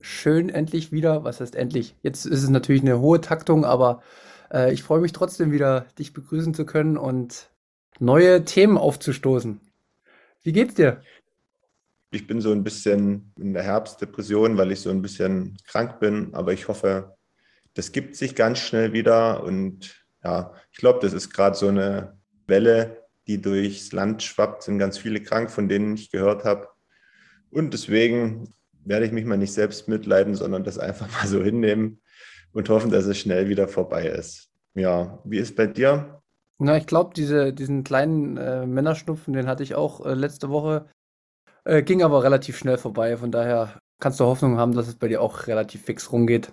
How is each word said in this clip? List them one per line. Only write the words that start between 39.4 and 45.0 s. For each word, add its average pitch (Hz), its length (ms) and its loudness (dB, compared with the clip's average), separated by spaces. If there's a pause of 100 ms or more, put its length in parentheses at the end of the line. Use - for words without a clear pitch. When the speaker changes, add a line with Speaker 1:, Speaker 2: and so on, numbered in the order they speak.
Speaker 1:
hatte 131 160 -4
ich 135 140 -8
auch, 147 300 -4
äh, 135 100 -2
letzte 143 340 -6
Woche, 151 380 -2 (760)
äh, 156 200 4
ging 185 200 4
aber 143 200 6
relativ 135 340 2
schnell 127 200 0
vorbei. 113 380 -2
Von 120 160 -6
daher 117 480 0 (200)
kannst 135 200 -2
du 131 60 4
Hoffnung 127 320 2
haben, 120 160 2
dass 120 140 -2
es 117 80 -12
bei 117 120 -4